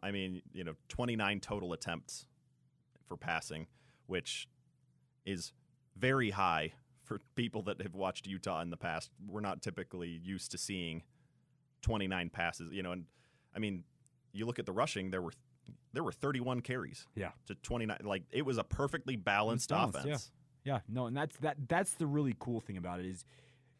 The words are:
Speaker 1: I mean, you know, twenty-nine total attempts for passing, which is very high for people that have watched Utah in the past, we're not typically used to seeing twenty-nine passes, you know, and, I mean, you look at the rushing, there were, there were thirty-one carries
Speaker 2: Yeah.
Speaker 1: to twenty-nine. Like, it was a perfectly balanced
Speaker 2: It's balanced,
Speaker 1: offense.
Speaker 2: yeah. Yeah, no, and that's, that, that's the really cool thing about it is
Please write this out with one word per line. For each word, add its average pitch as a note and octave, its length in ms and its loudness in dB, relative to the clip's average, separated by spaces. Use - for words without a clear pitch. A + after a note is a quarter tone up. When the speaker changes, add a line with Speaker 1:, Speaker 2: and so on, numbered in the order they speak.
Speaker 1:
I G2 80 -2
mean, F#2 320 -2
you F#2 120 -6
know, D#2+ 100 -4
twenty-nine A2 500 2
total F#2+ 340 -2
attempts - 540 -6
for F2 100 -8
passing, D#2+ 520 -2
which - 420 -2
is F#2 280 -2
very B2+ 340 4
high E2+ 420 4
for G#2+ 160 -4
people A2 260 0
that F#2 200 -2
have F#2+ 120 -6
watched F#2+ 320 -2
Utah F#2 360 -2
in E2+ 80 -4
the E2 60 -4
past, E2 340 -2
we're G#2 120 -4
not G2+ 220 -2
typically F2+ 460 -6
used F2 440 -6
to F#2 60 -6
seeing E2+ 440 -2
twenty-nine F#2 480 2
passes, E2+ 420 -2
you F#2+ 100 -4
know, F2+ 100 -2
and, F2+ 120 -4
I - 40 -4
mean, G2+ 260 -2
you G#2+ 140 -4
look A#2+ 120 -2
at A2+ 80 -4
the G2 60 -4
rushing, G2 380 2
there F#2 120 0
were, E2 100 -4
there C#3+ 100 -2
were C#3 100 0
thirty-one B2+ 500 0
carries B2+ 520 -4
Speaker 2:
Yeah. F#2+ 160 -2
Speaker 1:
to G2+ 100 -6
twenty-nine. A2+ 480 0
Like, G2 280 2
it C3 140 2
was B2+ 120 4
a G#2+ 60 4
perfectly C#3 520 0
balanced F#3+ 540 4
Speaker 2:
It's - 80 4
balanced, - 220 4
Speaker 1:
offense. C#3+ 300 -2
Speaker 2:
yeah. C#3 120 0
Yeah, G#2+ 120 2
no, B2 180 0
and A#2 100 -2
that's, D3 220 0
that, D3 300 0
that's F3+ 240 4
the E3 140 2
really C#3+ 320 4
cool A#2+ 220 0
thing G2 180 -6
about F2+ 220 -2
it F#2 60 -2
is F#2 200 -6